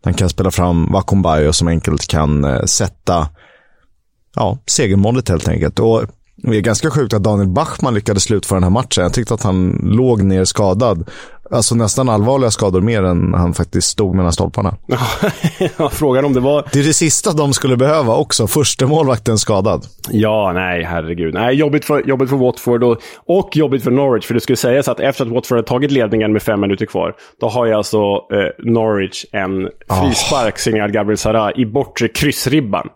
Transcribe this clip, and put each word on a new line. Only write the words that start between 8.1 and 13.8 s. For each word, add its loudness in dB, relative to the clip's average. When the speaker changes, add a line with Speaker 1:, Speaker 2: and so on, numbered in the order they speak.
Speaker 1:
slutföra 0
den 2
här 2
matchen. 0
Jag 0
tyckte -2
att -6
han 0
låg 2
ner 4
skadad, 0
alltså 0
nästan 0
allvarliga 2
skador 2
mer 0
än 2
han 2
faktiskt -2